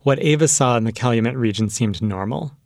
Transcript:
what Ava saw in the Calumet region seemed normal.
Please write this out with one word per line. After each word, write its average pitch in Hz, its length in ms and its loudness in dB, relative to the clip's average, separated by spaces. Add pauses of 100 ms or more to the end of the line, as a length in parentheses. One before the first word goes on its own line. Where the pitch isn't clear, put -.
what 139 220 2
Ava 151 240 4
saw 127 280 2
in 113 100 0
the 113 60 -2
Calumet 117 460 0
region 107 320 0
seemed 104 320 -2
normal. 107 520 -4 (120)